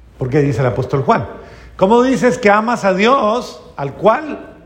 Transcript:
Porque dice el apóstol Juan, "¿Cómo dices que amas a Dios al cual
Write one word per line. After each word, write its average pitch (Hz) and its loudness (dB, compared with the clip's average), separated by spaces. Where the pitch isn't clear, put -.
Porque 131 0
dice 139 0
el 131 0
apóstol 131 -2
Juan, 190 0
"¿Cómo 226 4
dices 247 0
que 202 2
amas 220 0
a 190 2
Dios 226 0
al 143 -8
cual 254 -2